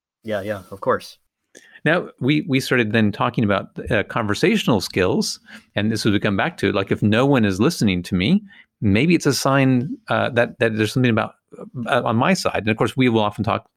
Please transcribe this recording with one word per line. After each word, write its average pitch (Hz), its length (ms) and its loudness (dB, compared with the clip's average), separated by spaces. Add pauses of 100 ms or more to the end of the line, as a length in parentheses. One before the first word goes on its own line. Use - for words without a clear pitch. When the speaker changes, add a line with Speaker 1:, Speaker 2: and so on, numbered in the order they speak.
(260)
Speaker 1:
Yeah, 104 160 -4
yeah, 98 300 -8
of 98 100 -16
course. - 380 -4 (640)
Speaker 2:
Now, 165 260 0 (100)
we, 151 280 0
we 131 120 0
started 120 320 0
then 107 200 2
talking 127 320 -2
about, 101 260 0 (200)
uh, 104 140 0
conversational 120 800 0
skills, - 580 -2 (340)
and 107 180 0
this 107 140 -2
is 110 60 4
we 101 80 2
come 101 180 0
back 143 200 -2
to, 98 140 0
like, 98 200 0
if - 100 -2
no 110 240 2
one 139 180 4
is 95 160 0
listening 104 440 0
to - 100 -6
me, 135 300 2 (380)
maybe 117 340 2
it's - 100 0
a 143 80 2
sign, 135 640 2 (100)
uh, 110 220 0
that, 120 300 -2
that 113 180 0
there's 107 160 0
something 127 160 2
about, 107 240 0 (540)
uh, 131 180 0
on 117 120 0
my 165 180 2
side. - 220 -4
And 104 120 -2
of 107 80 0
course, 123 180 -2
we 131 140 2
will 113 120 2
often 104 220 -2
talk, 104 340 -2